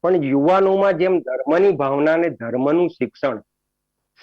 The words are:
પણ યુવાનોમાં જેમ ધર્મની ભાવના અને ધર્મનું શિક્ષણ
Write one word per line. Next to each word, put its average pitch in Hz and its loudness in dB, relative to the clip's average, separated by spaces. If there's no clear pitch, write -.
પણ 180 2
યુવાનોમાં 185 2
જેમ 180 0
ધર્મની 151 0
ભાવના 143 0
અને 170 0
ધર્મનું 135 -2
શિક્ષણ 123 -6